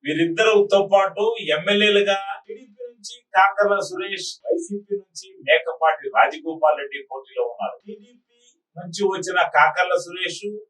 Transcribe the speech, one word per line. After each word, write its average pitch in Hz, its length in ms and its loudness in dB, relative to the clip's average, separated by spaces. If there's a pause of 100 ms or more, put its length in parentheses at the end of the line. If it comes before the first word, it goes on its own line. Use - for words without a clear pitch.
వీరిద్దరితో 202 720 4 (140)
పాటు 196 300 4 (320)
ఎమ్మెల్యేలుగా 202 600 2 (280)
టీడీపీ - 460 -18
నుంచి 233 240 -18 (200)
కాకర్ల 196 400 4 (140)
సురేష్, 359 400 -8 (160)
వైసీపీ 339 560 -4
నుంచి - 260 -20 (200)
మేకపాటి 156 580 0 (120)
రాజగోపాల్ 151 640 0
రెడ్డి 139 180 -10 (120)
పోటీలో 135 320 -8 (100)
ఉన్నారు. 101 320 -8
టీడీపీ 208 520 -20 (420)
నుంచి 175 240 -8 (100)
వచ్చిన 180 260 -2 (180)
కాకర్ల 180 380 4 (100)
సురేష్ 175 400 -10 (260)